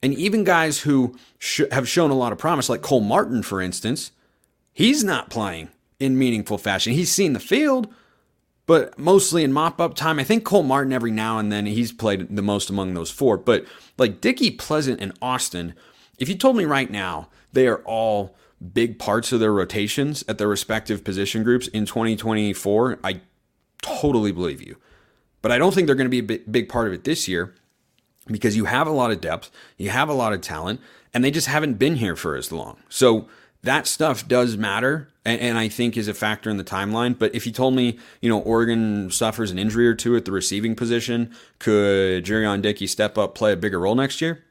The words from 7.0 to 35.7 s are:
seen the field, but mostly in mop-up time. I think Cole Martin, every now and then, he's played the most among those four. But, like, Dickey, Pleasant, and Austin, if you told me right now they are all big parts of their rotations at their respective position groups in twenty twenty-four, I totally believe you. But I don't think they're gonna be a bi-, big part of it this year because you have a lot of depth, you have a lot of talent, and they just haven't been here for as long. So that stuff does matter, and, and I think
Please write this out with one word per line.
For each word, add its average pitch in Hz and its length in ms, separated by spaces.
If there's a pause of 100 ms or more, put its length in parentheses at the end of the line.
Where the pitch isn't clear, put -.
seen 170 220
the 104 60
field, 262 520 (720)
but 160 340
mostly 170 460
in 135 80
mop-up 160 420
time. 160 240
I 135 60
think 220 180
Cole 196 200
Martin, 135 280
every 117 200
now 110 280
and 104 140
then, 104 140
he's 113 260
played 101 420
the 101 60
most 101 300
among 95 240
those 85 160
four. 120 260
But, 104 300 (320)
like, 107 240
Dickey, 247 280
Pleasant, 143 520
and 98 180
Austin, 90 540 (440)
if 127 120
you 202 40
told 247 220
me 202 80
right 135 260
now 92 380 (240)
they 131 140
are 113 160
all 110 520 (380)
big 117 260
parts 113 340
of 117 80
their 107 120
rotations 104 760
at 107 100
their 107 100
respective 104 560
position 98 380
groups 123 260
in 107 160
twenty 113 320
twenty-four, 107 880
I 95 160 (640)
totally 113 500
believe 82 300
you. - 140 (680)
But 113 100
I 120 60
don't 175 160
think 175 120
they're 143 80
gonna 131 140
be 123 120
a - 20
bi-, 107 180 (100)
big 113 200
part 113 180
of 92 60
it 90 100
this 156 240
year 90 260 (720)
because 110 300
you - 80
have 127 220
a 156 60
lot 127 180
of 98 100
depth, 80 300 (260)
you 98 140
have 131 180
a 151 60
lot 117 180
of 95 80
talent, 82 400 (320)
and 123 100
they 131 80
just 151 180
haven't 151 260
been 143 220
here 101 200
for 78 180
as 64 160
long. 69 280 (100)
So 117 400 (340)
that 131 240
stuff 147 400
does 123 300
matter, 117 540 (160)
and, 117 160
and 117 160
I 113 100
think 117 300